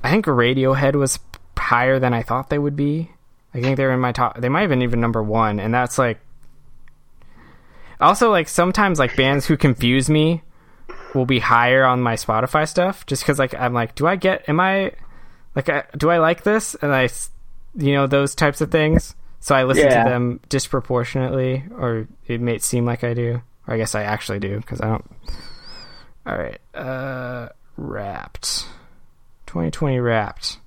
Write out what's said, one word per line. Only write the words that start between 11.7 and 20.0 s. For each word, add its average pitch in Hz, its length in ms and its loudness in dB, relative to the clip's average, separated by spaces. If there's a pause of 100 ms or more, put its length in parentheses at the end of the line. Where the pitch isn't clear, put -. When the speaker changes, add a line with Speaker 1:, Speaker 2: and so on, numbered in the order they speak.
Speaker 1:
on 123 160 2
my 113 140 0
Spotify 123 520 0
stuff, 180 380 -2
just - 200 -4
'cause, 143 140 2
like, 131 140 0
I'm 123 200 -2
like, 117 220 -2
"Do 139 100 0
I 185 120 2
get, 190 320 0
am 156 100 2
I, 190 320 0 (640)
like, 139 140 -2
I, 143 140 2 (120)
do 147 140 2
I 170 80 4
like 165 260 2
this?" 214 380 0
And 147 120 0
I 127 120 4
s-, - 240 -6 (440)
you 143 200 0
know, 139 140 2
those 139 280 2
types 147 240 0
of 151 100 -2
things. 160 460 2 (240)
So - 160 2
I 131 80 6
listen 135 220 4
Speaker 2:
Yeah. 123 180 6